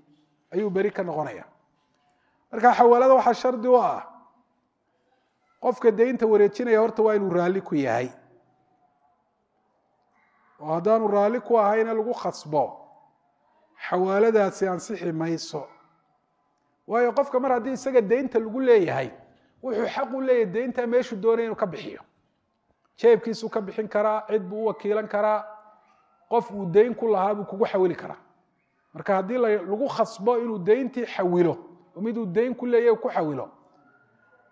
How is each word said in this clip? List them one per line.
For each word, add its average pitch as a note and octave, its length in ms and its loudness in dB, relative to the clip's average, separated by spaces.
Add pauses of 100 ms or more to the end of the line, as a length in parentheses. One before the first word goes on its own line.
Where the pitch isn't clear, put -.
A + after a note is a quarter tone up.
(520)
ayuu G3+ 180 -2
beri G3 200 -2
ka G3 120 -6
noqonaya. D3 420 -8 (1080)
Marka A#3 220 6
xawaalada B3 400 6
waxaa A#3+ 200 4
shardi B3+ 340 -2
u B3 80 6
ah D#3+ 260 2 (1600)
qofka A#3+ 280 2
deynta A3+ 360 2
wareejinaya G#3+ 540 4
horta A3 220 0
waa G#3+ 120 4
inuu G3+ 160 0
raalli F3+ 300 0
ku - 140 -6
yahay. B2 360 0 (2500)
Oo D#3 140 -6
haddaanu G#3+ 340 2
raalli G3+ 320 2
ku A#3 180 2
ahayna A3 360 2
lagu A3 200 -2
khasbo, D3+ 480 -4 (1300)
xawaaladaasi F#3+ 800 0
ansixi F3+ 440 -6
mayso. D#3+ 500 -6 (1200)
Waayo A#3+ 260 0
qofka C#4 280 0
mar C4 120 0
haddii B3 200 -2
isaga C4 280 0
deynta A#3 380 0
lagu A3 220 -6
leeyahay, E3+ 500 2 (520)
wuxuu A3+ 320 -4
xaq A#3+ 200 -4
u C4+ 60 -4
leeyahay B3+ 320 2
deynta A#3+ 340 -4
meeshuu A#3+ 360 -2
doonay A3+ 220 2
inuu A3 120 -6
ka G#3+ 100 -4
bixiyo. C3 340 -10 (960)
Jeebkiisuu A3+ 520 2
ka A3+ 100 -4
bixin G#3 280 -8
karaa, G#3+ 400 -2
cid G#3 140 -2
buu G3 200 -8
u A3+ 40 0
wakiilan G#3 420 -4
karaa, G#3+ 360 0 (840)
qof A3+ 220 -2
uu G3 160 -8
deyn G#3+ 280 4
ku - 140 -6
lahaa G3+ 260 0
buu G3+ 100 -8
kugu G3 220 -4
xawili F#3 280 0
karaa. - 240 -14 (760)
Marka D#3+ 200 -2
haddii F#3+ 240 -2
la, A#3 100 2
lagu G#3 400 -2
khasbo A#3 500 -2
inuu A3+ 200 -4
deyntii A#3 480 0
xawilo, F3 480 2 (420)
oo E3+ 40 -10
mid A3 180 -4
uu A3+ 80 -4
deyn A3 280 0
ku B3 120 -8
leeyahay A#3 320 4
ku B3 100 -4
xawilo, D3+ 400 -4 (1040)